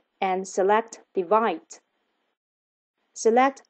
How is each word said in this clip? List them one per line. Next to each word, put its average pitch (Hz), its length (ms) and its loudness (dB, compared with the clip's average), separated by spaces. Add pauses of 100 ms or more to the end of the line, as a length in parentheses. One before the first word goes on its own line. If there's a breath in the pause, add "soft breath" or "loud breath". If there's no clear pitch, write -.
(200)
and 190 260 -4
select 208 540 0 (140)
Divide. 190 640 -2 (1300)
Select 247 560 0